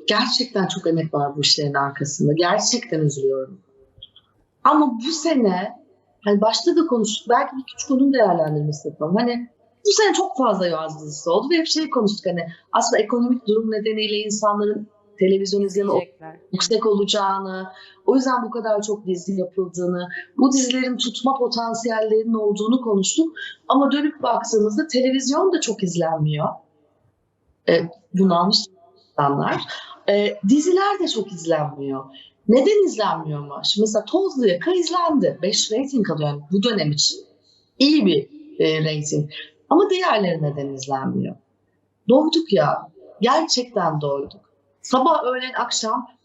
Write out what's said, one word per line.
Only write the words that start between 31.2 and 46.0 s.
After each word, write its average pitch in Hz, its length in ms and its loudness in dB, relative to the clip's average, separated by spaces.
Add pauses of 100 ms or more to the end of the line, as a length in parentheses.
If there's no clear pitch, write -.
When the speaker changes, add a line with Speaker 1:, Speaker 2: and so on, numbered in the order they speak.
Speaker 1:
izlenmiyor. 147 760 -4 (420)
Neden 381 380 6
izlenmiyor 165 540 -2
mu? 143 240 -12
Şimdi 202 200 0
mesela 214 220 0
Tozlu 302 420 0
Yaka 180 260 2
izlendi. 330 680 2
Beş 202 300 0
rating 247 400 0
alıyor. 151 180 -2
Yani 143 120 -6 (100)
bu 196 120 2
dönem 196 280 0
için - 280 -2 (600)
iyi 285 260 4
bir, 151 240 2 (300)
e, 156 200 2
rating. 151 520 -2 (380)
Ama 339 200 4
diğerleri 214 540 0
neden 143 260 -4
izlenmiyor? 131 640 -6 (760)
Doyduk 311 440 2
ya. 147 380 0 (300)
Gerçekten 233 800 0
doyduk. 143 400 -6 (400)
Sabah, 269 420 2
öğlen, 254 300 -4
akşam 240 540 -4 (160)